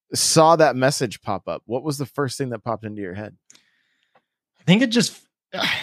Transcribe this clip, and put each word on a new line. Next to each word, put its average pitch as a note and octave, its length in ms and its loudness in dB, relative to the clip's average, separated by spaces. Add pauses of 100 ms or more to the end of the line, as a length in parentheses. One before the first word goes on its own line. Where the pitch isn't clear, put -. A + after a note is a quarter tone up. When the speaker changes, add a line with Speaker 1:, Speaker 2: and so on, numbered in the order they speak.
(120)
Speaker 1:
saw E3 440 4
that D3+ 200 4
message C3 460 -2
pop F#2+ 260 -8
up, D#2+ 180 -8
what B2 180 -6
was D3 120 -6
the C#3+ 100 -8
first C#3 300 -6
thing C3 140 -6
that A2+ 140 -10
popped A2+ 200 -6
into G#2 160 -12
your F#2 140 -10
head? G#2 220 -14 (1200)
Speaker 2:
I - 40 -20
think G3+ 180 4
it B3+ 80 2
just A#3 260 0 (360)
<sighs> F#3 80 -8 (220)